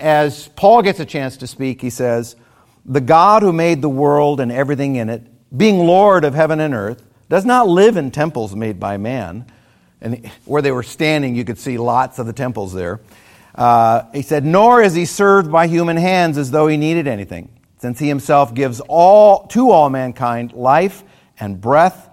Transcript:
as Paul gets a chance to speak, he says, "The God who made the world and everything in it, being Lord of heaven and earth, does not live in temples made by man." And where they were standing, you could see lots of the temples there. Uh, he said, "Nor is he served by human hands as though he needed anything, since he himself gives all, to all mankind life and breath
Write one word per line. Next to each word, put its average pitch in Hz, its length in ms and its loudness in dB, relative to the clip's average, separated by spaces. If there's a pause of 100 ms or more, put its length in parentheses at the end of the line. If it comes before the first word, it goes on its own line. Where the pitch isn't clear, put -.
as 151 560 0
Paul 220 260 4
gets 185 160 -2
a 156 80 -8
chance 135 320 -8
to 127 80 -14
speak, 131 340 -8
he 127 100 -6
says, 117 440 -4 (500)
"The 135 160 -2
God 175 420 4
who 190 100 2
made 165 300 0
the 151 60 -2
world 147 520 0
and 120 100 -4
everything 139 460 -4
in 110 120 -4
it, 117 140 -8 (340)
being 196 300 2
Lord 185 380 4
of 143 100 -2
heaven 156 240 0
and 151 160 -4
earth, 107 280 -8 (280)
does 185 140 0
not 247 240 2
live 196 280 4
in 139 140 -4
temples 123 440 -6
made 107 260 -8
by 101 160 -6
man." 110 500 -10 (560)
And 117 280 -10 (140)
where 147 160 -2
they 139 120 -2
were 123 100 -4
standing, 147 520 -4
you 120 100 -6
could 101 140 -10
see 127 200 -8
lots 120 400 -2
of 120 80 -8
the 110 80 -12
temples 110 400 -8
there. 92 260 -8 (540)
Uh, 117 480 2 (100)
he 143 80 -8
said, 143 240 -4
"Nor 220 380 4
is 190 100 2
he 165 140 -4
served 196 440 2
by 165 180 2
human 170 280 -2
hands 175 400 0
as 139 140 -4
though 151 160 2
he 156 100 0
needed 156 320 -2
anything, 98 400 -10 (300)
since 123 200 -10
he 151 80 -4
himself 143 460 0
gives 123 360 -4
all, 190 600 6
to 247 220 2
all 156 180 4
mankind 120 640 -6
life 147 500 0 (380)
and 101 220 -10
breath 151 500 0